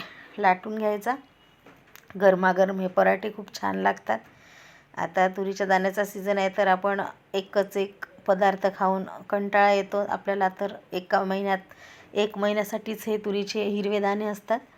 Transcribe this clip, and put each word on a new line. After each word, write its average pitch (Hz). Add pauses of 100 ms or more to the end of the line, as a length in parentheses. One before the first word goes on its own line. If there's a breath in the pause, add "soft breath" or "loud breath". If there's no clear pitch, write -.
(380 loud breath)
लाटून 202
घ्यायचा. 214 (1040)
गरमागरम 190
हे 185
पराठे 190
खूप -
छान 196
लागतात. 196 (760 loud breath)
आता 170
तुरीच्या 196
दाण्याचा 190
सीझन 196
आहे, 196
तर 196
आपण 196 (340)
एकच 196
एक 196 (220)
पदार्थ 196 (100)
खाऊन 190 (260)
कंटाळा 202
येतो 202
आपल्याला, 196
तर 196 (200)
एका 180
महिन्यात 190 (560 loud breath)
एक 208
महिन्यासाठीच 208
हे 214
तुरीचे 208
हिरवे 208
दाणे 202
असतात. 214 (180 soft breath)